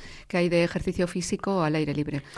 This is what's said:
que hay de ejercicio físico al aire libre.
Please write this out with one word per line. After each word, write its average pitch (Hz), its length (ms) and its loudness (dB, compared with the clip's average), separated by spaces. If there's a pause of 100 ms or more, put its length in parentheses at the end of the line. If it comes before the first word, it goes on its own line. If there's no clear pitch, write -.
(260)
que 185 120 0
hay 175 100 4
de 170 160 4
ejercicio 175 420 0
físico 185 560 -2
al 156 140 2
aire 147 180 0
libre. 147 280 -4 (160)